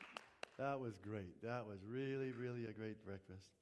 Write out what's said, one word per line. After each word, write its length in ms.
That 200
was 200
great. 440
That 240
was 180
really, 460
really 360
a 60
great 320
breakfast. 440